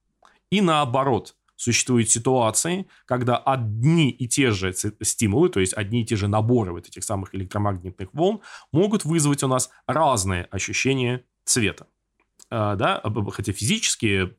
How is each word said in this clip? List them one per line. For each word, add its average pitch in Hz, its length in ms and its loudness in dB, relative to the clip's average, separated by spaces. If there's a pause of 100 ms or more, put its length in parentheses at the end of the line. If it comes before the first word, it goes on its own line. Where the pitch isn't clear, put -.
(500)
И 190 100 2
наоборот, 135 760 2 (220)
существуют 117 540 2
ситуации, 131 760 0 (200)
когда 123 300 0
одни 131 720 2
и 123 180 -6
те 131 220 2
же 95 220 0
ц-, 104 200 -6 (100)
стимулы, 117 460 2
то 131 120 0
есть 92 140 2
одни 110 280 -2
и - 20 -6
те 113 120 -2
же 101 120 0
наборы 110 440 2
вот 85 160 -12
этих - 160 -14
самых 98 300 -6
электромагнитных 95 800 -6
волн, 190 280 0 (320)
могут 202 320 2
вызвать 147 380 2
у 139 60 0
нас 127 220 0 (160)
разные 113 640 2
ощущения 123 720 -2 (200)
цвета. - 420 -2 (640)
А, 107 260 -2
да, 147 220 0
об-, 110 200 -4
об-, 101 120 -2
хотя 101 220 -6
физически 104 760 -2 (120)